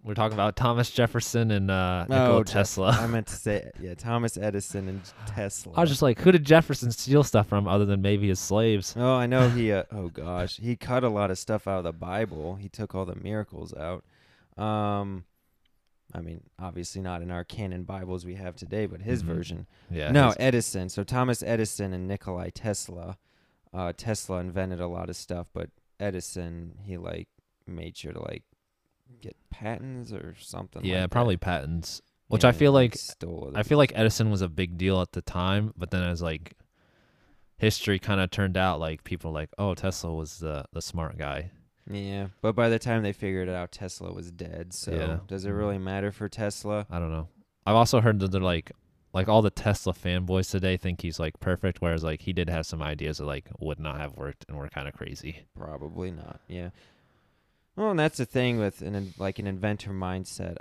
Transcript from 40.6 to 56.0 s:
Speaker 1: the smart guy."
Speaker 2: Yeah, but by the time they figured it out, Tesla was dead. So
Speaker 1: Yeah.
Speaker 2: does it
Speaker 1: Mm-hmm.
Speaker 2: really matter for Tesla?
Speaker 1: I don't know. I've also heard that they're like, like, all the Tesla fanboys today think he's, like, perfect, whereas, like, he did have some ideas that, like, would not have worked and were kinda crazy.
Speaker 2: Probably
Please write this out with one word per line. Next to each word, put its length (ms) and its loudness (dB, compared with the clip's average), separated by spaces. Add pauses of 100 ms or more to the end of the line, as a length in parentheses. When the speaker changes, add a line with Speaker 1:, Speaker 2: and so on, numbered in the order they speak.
Speaker 1:
the 80 -8
smart 380 -6
guy." 320 -6 (380)
Speaker 2:
Yeah, 400 -6 (140)
but 140 0
by 120 4
the 120 2
time 220 0
they 100 0
figured 360 -4
it 60 -4
out, 160 -6
Tesla 420 -12
was 200 -12
dead. 400 -12
So 200 -8
Speaker 1:
Yeah. 260 -2 (100)
Speaker 2:
does 160 -6
it 60 -2
Speaker 1:
Mm-hmm. 80 -2
Speaker 2:
really 200 0
matter 320 -2
for 180 -6
Tesla? 640 -4
Speaker 1:
I 80 -4
don't 140 -2
know. 160 -6 (360)
I've 120 6
also 240 8
heard 200 6
that 120 0
they're 80 2
like, 320 0 (400)
like, 160 2
all 120 10
the 100 6
Tesla 440 0
fanboys 560 0
today 260 2
think 260 -4
he's, 180 -4
like, 180 -4
perfect, 420 0
whereas, 220 0
like, 200 -2
he 100 -2
did 180 0
have 160 -2
some 160 -6
ideas 360 -4
that, 80 -8
like, 220 -6 (120)
would 180 -4
not 200 -6
have 180 -8
worked 320 -10
and 100 -10
were 100 -10
kinda 220 -8
crazy. 560 -12 (100)
Speaker 2:
Probably 540 -10